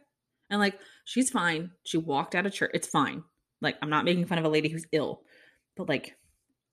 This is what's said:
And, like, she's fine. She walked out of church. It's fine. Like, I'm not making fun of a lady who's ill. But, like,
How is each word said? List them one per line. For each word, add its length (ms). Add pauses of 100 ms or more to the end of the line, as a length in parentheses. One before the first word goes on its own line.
(500)
And, 80
like, 220 (240)
she's 260
fine. 400 (140)
She 120
walked 380
out 100
of 80
church. 220
It's 140
fine. 340 (380)
Like, 200
I'm 100
not 140
making 220
fun 120
of 60
a 40
lady 200
who's 220
ill. 320 (540)
But, 120
like, 280 (560)